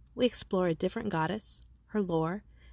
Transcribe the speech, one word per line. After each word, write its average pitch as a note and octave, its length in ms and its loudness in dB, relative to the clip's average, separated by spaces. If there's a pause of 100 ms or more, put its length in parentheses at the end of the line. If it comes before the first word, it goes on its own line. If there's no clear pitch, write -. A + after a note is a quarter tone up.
(160)
we B3 100 2
explore F#3 400 2
a E3+ 80 2
different G3+ 360 -2
goddess, E3 500 -2 (300)
her G#3+ 120 0
lore, F3 400 0 (300)